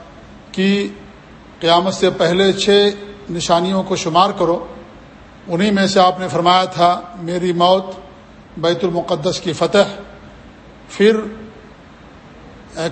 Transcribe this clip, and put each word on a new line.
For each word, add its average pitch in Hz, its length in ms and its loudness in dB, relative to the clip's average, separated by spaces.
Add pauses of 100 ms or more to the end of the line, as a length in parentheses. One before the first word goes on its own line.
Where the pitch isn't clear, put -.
(520)
کہ 202 360 0 (720)
قیامت 175 340 2
سے 190 160 2
پہلے 185 420 2
چھ 202 380 2 (400)
نشانیوں 180 520 0
کو 190 140 -4
شمار 175 420 2
کرو۔ 170 280 -2 (840)
انہی 185 220 0
میں 196 160 2
سے 190 140 2
آپ 180 200 4
نے 185 80 -6
فرمایا 180 360 2
تھا، 175 360 2 (220)
میری 175 300 -2
موت، 180 320 2 (720)
بیت 170 280 -2
المقدس 170 560 -4
کی 170 120 -6
فتح، 170 420 0 (920)
پھر، 220 280 2 (1600)
اے، 165 160 -4